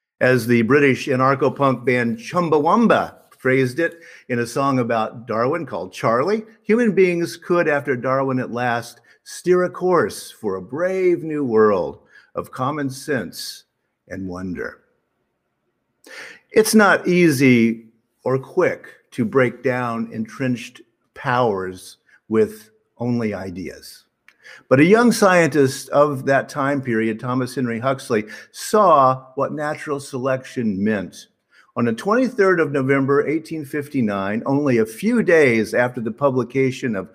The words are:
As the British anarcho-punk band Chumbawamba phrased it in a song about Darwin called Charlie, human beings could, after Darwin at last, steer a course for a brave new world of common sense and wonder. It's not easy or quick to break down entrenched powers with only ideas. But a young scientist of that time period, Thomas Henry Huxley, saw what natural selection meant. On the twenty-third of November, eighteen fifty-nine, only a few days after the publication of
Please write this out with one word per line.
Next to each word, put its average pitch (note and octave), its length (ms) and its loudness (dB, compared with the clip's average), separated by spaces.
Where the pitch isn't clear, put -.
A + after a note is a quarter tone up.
As B2 260 2
the A#2+ 140 4
British C3 460 2
anarcho-punk C3 800 0
band A#2+ 320 0
Chumbawamba D#3+ 1000 0
phrased C3 420 0
it E3 200 -4
in B2 100 -2
a A#2 80 -4
song C#3 320 -2
about A#2 480 -4
Darwin B2+ 380 -2
called F#2 260 -10
Charlie, D3+ 540 -2
human A3+ 300 2
beings E3+ 420 0
could, F3 320 0
after C#3+ 300 -2
Darwin C3 420 -2
at A2+ 120 -6
last, A#2+ 500 -4
steer F3+ 420 0
a F3 40 -2
course E3+ 640 -2
for G2 240 -6
a F#2 60 -8
brave F3 600 -2
new D3+ 220 -6
world G#2+ 560 2
of - 180 -8
common C#3 380 -4
sense - 760 -8
and F#2+ 180 -10
wonder. F2 540 -10
It's A3 240 4
not G3 320 4
easy C3 800 4
or C3 160 0
quick C3+ 480 -2
to B2+ 120 -2
break A#2 400 0
down A#2 480 -4
entrenched A2+ 680 -6
powers G2+ 840 -4
with G#2+ 440 -2
only A#2+ 360 -2
ideas. F#2 680 -12
But C3 120 6
a D3+ 40 6
young A3 280 6
scientist D#3+ 760 2
of C#3+ 360 2
that C#3 240 0
time C#3 320 -4
period, A2+ 380 -2
Thomas B2 360 -6
Henry A#2 240 -4
Huxley, C3 460 -2
saw C#3+ 840 2
what C3+ 180 -4
natural D3 480 -6
selection B2+ 840 -4
meant. G#2 440 -4
On A#2+ 80 0
the A#2 80 0
twenty-third G3 640 0
of D3 120 0
November, C#3 540 2
eighteen D#3 400 -6
fifty-nine, A2+ 800 -4
only C#3 320 2
a A2 80 4
few A3+ 380 -2
days C3 500 4
after B2 260 0
the A2+ 120 -6
publication C3 840 -2
of F#2 180 -6